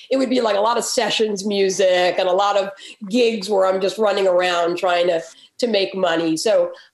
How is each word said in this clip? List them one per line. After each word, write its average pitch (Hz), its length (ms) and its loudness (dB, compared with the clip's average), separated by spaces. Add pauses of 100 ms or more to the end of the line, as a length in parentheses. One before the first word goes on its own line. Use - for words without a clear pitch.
(120)
it 269 40 2
would 262 140 0
be, 254 100 0
like, 214 160 0
a 196 40 0
lot 233 180 0
of 208 60 -2
sessions 208 600 -2
music 190 760 0
and 185 80 0
a 180 40 0
lot 202 240 2
of 196 140 -2 (380)
gigs 220 420 0
where 190 160 2
I'm 190 140 0
just 190 180 -2
running 202 300 2
around 175 500 2
trying 175 300 0
to, 165 140 0 (360)
to 247 80 -2
make 196 260 0
money. 165 440 0
So, 180 300 2 (280)